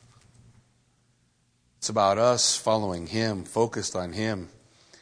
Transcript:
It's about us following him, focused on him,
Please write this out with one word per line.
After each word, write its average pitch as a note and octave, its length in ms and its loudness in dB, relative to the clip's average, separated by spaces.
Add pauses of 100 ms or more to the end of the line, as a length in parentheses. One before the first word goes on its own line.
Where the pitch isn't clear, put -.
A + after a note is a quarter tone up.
(1800)
It's - 100 -6
about G2+ 260 4
us A#2 400 4
following G2 520 -2
him, A2 360 -2
focused A2 500 -2
on F2+ 200 -6
him, G#2 340 -4 (540)